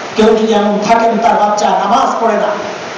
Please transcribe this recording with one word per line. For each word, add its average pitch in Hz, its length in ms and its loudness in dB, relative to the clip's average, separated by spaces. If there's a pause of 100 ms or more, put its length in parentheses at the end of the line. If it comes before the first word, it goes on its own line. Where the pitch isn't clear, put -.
(160)
কেউ 220 100 4
যদি 220 260 2
এমন 208 260 0 (100)
থাকেন 226 300 2
তার 226 160 2
বাচ্চা 208 340 0
নামাজ 247 560 0
পড়ে 214 100 2
না, 208 140 0 (500)